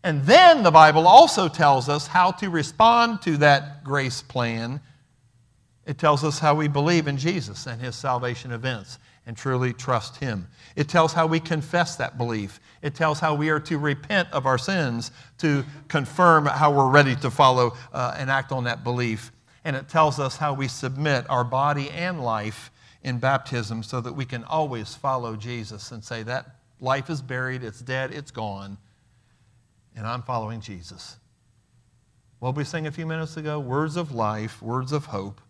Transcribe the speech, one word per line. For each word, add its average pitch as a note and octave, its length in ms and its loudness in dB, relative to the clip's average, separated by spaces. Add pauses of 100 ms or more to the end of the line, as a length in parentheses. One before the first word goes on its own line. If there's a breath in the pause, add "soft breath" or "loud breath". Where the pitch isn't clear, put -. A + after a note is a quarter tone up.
And D3+ 200 0
then D4+ 400 8
the F3 80 6
Bible D#3 360 8
also G#3 420 10
tells C#3 400 2
us D3 180 -2
how F3+ 240 2
to F#3+ 180 -6
respond A3+ 720 2
to D3+ 140 0
that C#3+ 460 4
grace C3+ 380 -4
plan. A#2 580 -6 (1040 soft breath)
It D3 120 -8
tells D3 260 2
us D3+ 160 -2
how D3+ 160 2
we D3+ 120 0
believe D3 400 0
in C#3 100 -4
Jesus C3+ 500 -6
and A#2 120 -10
His B2 160 -10
salvation B2 560 -4
events A#2 460 -8 (300 soft breath)
and A2+ 100 -12
truly B2+ 360 -2
trust - 420 -4
Him. G#2+ 320 -8 (280 soft breath)
It D3 140 -2
tells D#3+ 240 2
how D#3+ 140 2
we D#3+ 120 0
confess E3 580 -4
that - 200 -6
belief. A2+ 420 -6 (220 soft breath)
It D3 140 -6
tells D3+ 240 -2
how D#3 160 0
we D3+ 140 0
are D3+ 100 0
to D3+ 180 -4
repent D3 540 -2
of C3+ 160 -2
our C3 100 2
sins B2+ 540 -4 (260 soft breath)
to C#3+ 260 0 (260 loud breath)
confirm D3+ 580 4
how C#3+ 240 2
we're C#3 180 4
ready C3+ 280 6
to C3 120 -2
follow, B2+ 480 4 (160 loud breath)
uh, B2 240 -4
and C3+ 140 -4
act C3+ 200 -2
on B2+ 120 -4
that A#2+ 200 -6
belief. A#2+ 480 -4 (340 soft breath)
And C#3+ 100 -4
it C3+ 120 -10
tells D#3 320 2
us C3+ 180 -4
how D3 160 -2
we C3+ 140 -4
submit C3+ 640 -4
our B2 140 0
body C#3 480 -2
and E3+ 320 -8
life A2 480 -6 (320 soft breath)
in B2 160 -6
baptism A#2 640 -4
so B2 180 -8
that A#2+ 120 -10
we C#3 120 -8
can B2 200 -12
always C3+ 500 -6
follow A#2+ 400 -6
Jesus G#2+ 560 -12
and A2+ 120 -16
say, A2+ 200 -12
"That A#2+ 320 -10 (240)
life C3 300 -4
is D3 120 -6
buried, B2+ 420 -8
it's G#2+ 160 -14
dead, C3 340 -6
it's C#3+ 180 -14
gone, G2+ 460 -10 (1160)
and A2 100 -12
I'm A#2+ 160 -6
following A2+ 400 -6
Jesus." F#2 560 -18 (1200)
What C3 160 -6
we D3 80 -4
sang D#3 220 -8
a D3+ 60 -8
few D#3+ 140 -10
minutes D#3+ 300 -8
ago, D3+ 240 -8
words D3 360 -4
of E3 160 -6
life, A2 500 -6
words C3 300 -4
of D3 160 -4
hope. G2+ 420 -10